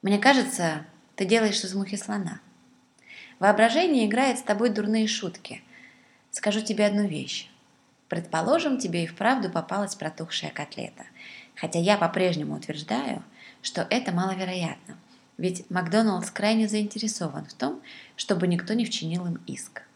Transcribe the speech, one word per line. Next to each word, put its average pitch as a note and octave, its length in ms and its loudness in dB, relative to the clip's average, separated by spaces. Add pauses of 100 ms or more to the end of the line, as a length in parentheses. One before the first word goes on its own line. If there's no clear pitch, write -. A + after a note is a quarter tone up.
Мне G3+ 160 4
кажется, G3 680 4 (320)
ты G3 80 0
делаешь G#3+ 360 4
из F#3+ 140 -6
мухи G3 220 -4
слона. G2+ 420 -6 (1000)
Воображение A3+ 680 6
играет A#3+ 340 2
с - 40 -12
тобой G#3+ 260 2
дурные G#3+ 380 2
шутки. - 540 -6 (720)
Скажу G#3 300 0
тебе G#3 240 2
одну G3+ 200 4
вещь. D3+ 440 -6 (580)
Предположим, B3 680 0
тебе F3 260 0
и E3 40 -2
вправду G#3+ 420 0
попалась F#3+ 460 -2
протухшая D#3 560 -6
котлета. - 520 -10 (520)
Хотя E3 240 -2
я G3+ 180 6
по-прежнему E3 580 2
утверждаю, D3+ 680 -6 (380)
что - 280 -4
это A#3+ 240 0
маловероятно. F#3 840 -4 (400)
Ведь F3+ 320 -4
Макдоналдс F3+ 600 2
крайне A3 380 2
заинтересован G#3 760 -4
в - 80 -20
том, E4 280 -6 (340)
чтобы F#3 320 0
никто F3 260 0
не A#3 120 0
вчинил E3+ 400 -4
им E3+ 220 -4
иск. - 340 -12 (140)